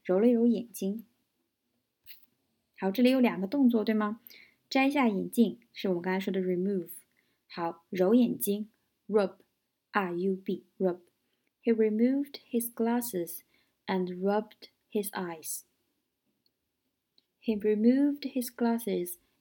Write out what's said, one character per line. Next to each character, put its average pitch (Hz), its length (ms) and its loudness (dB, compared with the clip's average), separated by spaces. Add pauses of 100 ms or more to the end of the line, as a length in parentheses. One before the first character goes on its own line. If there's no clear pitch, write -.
揉 185 160 2
了 233 80 6
揉 233 180 4
眼 220 260 0
睛。 208 320 -6 (1700)
好， 190 140 -2
这 208 100 0
里 247 80 6
有 262 100 4
两 202 220 2
个 196 60 -4
动 277 200 4
作， 226 160 2
对 220 120 0
吗？ 214 260 -2 (500)
摘 269 180 4
下 277 200 2
眼 185 200 -2
镜 214 300 2 (140)
是 - 160 -4
我 180 40 2
们 175 80 -2
刚 185 120 -2
才 190 40 0
说 190 140 -4
的 190 80 -2
remove。 180 520 -2 (540)
好， - 440 -8
揉 185 260 4
眼 247 240 4
睛 208 300 -4 (400)
，rub，R 190 1080 -4
U 190 200 -2
B，rub。 185 640 -4 (600)
He 233 120 2
removed 233 640 0 (140)
his 233 240 -4
glasses 226 680 -4 (440)
and 180 360 -4
rubbed 208 480 -4 (200)
his 208 200 -4
eyes. 170 540 -10 (1800)
He 214 160 -2
removed 254 720 2
his 240 180 -6
glasses 220 640 -2 (260)